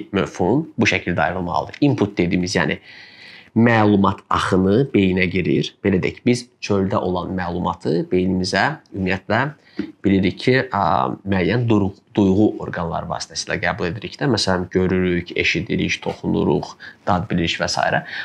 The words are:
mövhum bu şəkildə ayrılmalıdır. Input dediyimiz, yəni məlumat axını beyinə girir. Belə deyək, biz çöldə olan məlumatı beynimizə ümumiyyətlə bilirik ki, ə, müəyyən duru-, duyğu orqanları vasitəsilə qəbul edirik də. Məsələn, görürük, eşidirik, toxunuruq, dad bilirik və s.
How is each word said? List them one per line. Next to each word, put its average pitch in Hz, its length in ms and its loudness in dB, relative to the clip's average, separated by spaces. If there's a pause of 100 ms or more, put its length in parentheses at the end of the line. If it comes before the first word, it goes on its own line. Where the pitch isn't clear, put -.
mövhum 101 600 0
bu 113 140 0
şəkildə 90 360 0
ayrılmalıdır. 82 580 -2
Input 127 380 2
dediyimiz, 90 380 0
yəni 82 240 0 (720)
məlumat 107 720 4
axını 95 600 2
beyinə 92 400 2
girir. 85 520 0
Belə 98 240 2
deyək, - 200 -4
biz 120 240 0 (120)
çöldə 98 420 0
olan 87 320 -4
məlumatı 90 720 -2
beynimizə 95 640 0 (220)
ümumiyyətlə 95 540 -2 (560)
bilirik 98 420 2
ki, 127 220 2
ə, 101 200 -2 (400)
müəyyən 98 460 0
duru-, 101 260 2 (180)
duyğu 101 360 4 (100)
orqanları 82 520 -6
vasitəsilə - 500 -6
qəbul 87 300 -2
edirik 90 280 -10
də. 143 100 -2
Məsələn, 92 420 0
görürük, 92 640 0
eşidirik, 87 640 -2
toxunuruq, 87 760 -2 (280)
dad - 280 -2
bilirik 85 300 -2
və 82 100 -2
s. - 340 -2 (220)